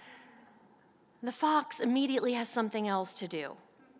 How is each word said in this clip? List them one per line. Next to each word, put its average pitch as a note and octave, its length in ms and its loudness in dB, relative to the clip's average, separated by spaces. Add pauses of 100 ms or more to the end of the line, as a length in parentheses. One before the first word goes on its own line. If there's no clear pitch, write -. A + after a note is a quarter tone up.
(1200)
The A#3+ 100 -4
fox D4+ 480 2
immediately B3+ 540 2
has A#3 160 -2
something G#3+ 380 0
else F#3+ 280 0
to F#3 120 -6
do. D#3 300 -6 (420)